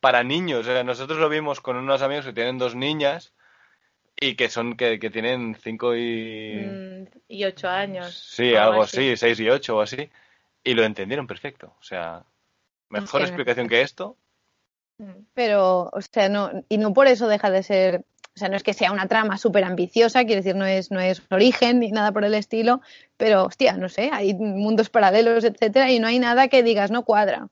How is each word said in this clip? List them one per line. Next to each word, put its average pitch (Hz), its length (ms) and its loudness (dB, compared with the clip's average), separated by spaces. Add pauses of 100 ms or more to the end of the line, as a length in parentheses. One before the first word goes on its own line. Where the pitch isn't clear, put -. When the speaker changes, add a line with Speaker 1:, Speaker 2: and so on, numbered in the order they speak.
Speaker 1:
para 127 240 4
niños, 147 360 -4
o 110 40 -6
sea, 127 200 -2
nosotros 131 340 -6
lo 156 100 2
vimos 151 320 -4
con 123 160 -6
unos 135 260 -2
amigos 139 220 -4
que 131 80 -12
tienen 123 260 -4
dos 123 160 -4
niñas 147 600 -4 (840)
y 135 160 -2
que 117 120 0
son, 117 280 -6
que, 117 220 0
que 107 120 -6
tienen 113 500 -6
cinco 117 360 -4
y 113 580 -8
Speaker 2:
Mm, 190 500 -12 (240)
y 202 160 -10
ocho 190 240 -6
años, 185 460 -8
Speaker 1:
Sí, 120 400 0
Speaker 2:
algo 107 180 6
Speaker 1:
algo 107 120 4
Speaker 2:
así. 110 140 -6
Speaker 1:
así, 127 180 0
seis 117 240 0
y 110 100 0
ocho 127 260 0
o 107 40 2
así, 127 300 -6 (540)
y 127 100 0
lo 113 100 4
entendieron 107 420 -6
perfecto, - 520 -16
o - 40 -20
sea, 85 420 -12 (640)
mejor 104 160 -8
Speaker 3:
Es 98 80 -16
que 139 60 0
me 147 60 0
Speaker 1:
explicación 123 440 -4
que 120 140 2
esto. 185 340 -8 (840)
Speaker 2:
Mm. 196 260 -20 (100)
Speaker 3:
Pero, 190 580 2
o 202 80 -8
sea, 196 280 0
no, 202 220 -2 (180)
y 214 100 0
no 214 140 0
por 269 140 6
eso 240 220 4
deja 208 220 0
de 190 120 0
ser, 185 420 0 (300)
o - 40 -20
sea, 185 100 -6
no 196 80 -4
es 196 60 -6
que 202 120 -2
sea 190 180 0
una 196 160 -4
trama 220 300 0
súper 202 260 2
ambiciosa, 220 600 2
quiero 208 180 0
decir, 185 140 -2
no 196 100 -2
es, 190 240 -2
no 190 100 -4
es 185 300 -2
Origen 240 500 4
ni 226 100 -2
nada 208 220 0
por 208 120 -2
el 208 100 2
estilo, 226 460 0 (360)
pero, 208 280 4
hostia, - 320 0
no 185 120 -6
sé, 233 240 -4
hay 202 220 -2
mundos 208 560 -2
paralelos, 226 540 4
etcétera, 233 460 2
y 247 100 4
no 220 80 0
hay 240 100 2
nada 247 300 4
que 254 140 6
digas, 208 280 2
"No 240 140 -2
cuadra". 202 460 2